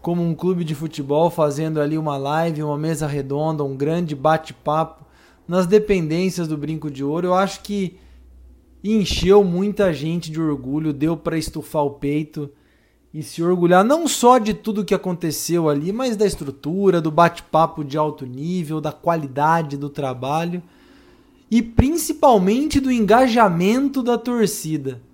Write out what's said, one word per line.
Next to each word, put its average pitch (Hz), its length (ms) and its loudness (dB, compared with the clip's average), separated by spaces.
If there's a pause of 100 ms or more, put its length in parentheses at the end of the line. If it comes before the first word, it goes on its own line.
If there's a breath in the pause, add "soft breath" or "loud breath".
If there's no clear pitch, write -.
como 175 220 -2
um 165 100 0
clube 175 300 -2
de 156 100 -4
futebol 147 560 0
fazendo 156 500 0
ali 151 200 0
uma 147 180 -4
live, 151 460 -2
uma 147 160 -2
mesa 156 260 -2
redonda, 147 580 -2
um 139 140 -4
grande 156 380 -2
bate-papo 156 920 -2 (420 soft breath)
nas 180 200 0
dependências 180 800 2
do 156 100 -4
Brinco 151 320 -6
de 135 140 -8
Ouro. 165 240 -2
Eu 180 80 2
acho 190 260 -2
que 196 380 -6 (840 soft breath)
encheu 202 600 4
muita 190 500 0
gente 160 380 -4
de 156 100 -4
orgulho, 151 500 -2
deu 151 240 0
pra 156 220 -4
estufar 151 480 -4
o 139 60 -2
peito 147 580 -6 (640 soft breath)
e 156 80 -10
se - 220 -8
orgulhar 180 400 4
não 311 240 2
só 247 320 6
de 214 160 0
tudo 208 280 -4
que 190 120 0
aconteceu 170 760 -2
ali, 147 240 -2
mas 240 240 -2
da 208 80 2
estrutura, 175 720 0
do 160 120 -2
bate-papo 160 720 2
de 143 160 -4
alto 151 260 -4
nível, 156 560 -6
da 151 100 -4
qualidade 151 840 -2
do 143 120 -8
trabalho 143 760 -4 (880 soft breath)
e 233 100 2
principalmente 277 1160 2
do 262 120 0
engajamento 233 1080 2
da 240 160 0
torcida. 156 960 -4